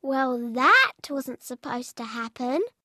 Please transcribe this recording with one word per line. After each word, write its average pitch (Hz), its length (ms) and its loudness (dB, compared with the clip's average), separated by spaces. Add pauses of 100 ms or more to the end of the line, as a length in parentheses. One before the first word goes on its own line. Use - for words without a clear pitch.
Well, 269 360 0 (140)
that 349 400 6 (180)
wasn't 269 320 -8
supposed 247 540 -10
to 240 80 -12
happen. 233 580 -4 (220)